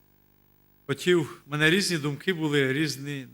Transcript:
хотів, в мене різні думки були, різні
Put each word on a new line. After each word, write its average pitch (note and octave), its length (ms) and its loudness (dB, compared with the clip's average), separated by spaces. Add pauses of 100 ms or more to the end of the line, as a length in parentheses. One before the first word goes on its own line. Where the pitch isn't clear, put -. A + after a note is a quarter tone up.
(880)
хотів, D#3 600 0
в C#3 40 -20
мене D3+ 200 4
різні F3 280 2
думки D3 340 -4
були, D3 400 0
різні C#3 600 -4